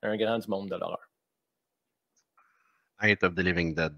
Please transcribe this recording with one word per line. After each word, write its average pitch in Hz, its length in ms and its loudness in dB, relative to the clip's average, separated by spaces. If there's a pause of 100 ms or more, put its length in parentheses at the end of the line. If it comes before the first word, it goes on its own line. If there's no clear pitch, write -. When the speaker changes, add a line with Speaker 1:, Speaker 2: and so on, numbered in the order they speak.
Speaker 1:
un 107 140 -2
grand 110 220 0
du 107 100 -8
monde 98 220 -4
de 95 40 -6
l'horreur. 85 340 -8 (1900)
Speaker 2:
Night 104 200 4
of 92 120 4
the 87 60 -2
Living 87 340 0
Dead. 80 240 0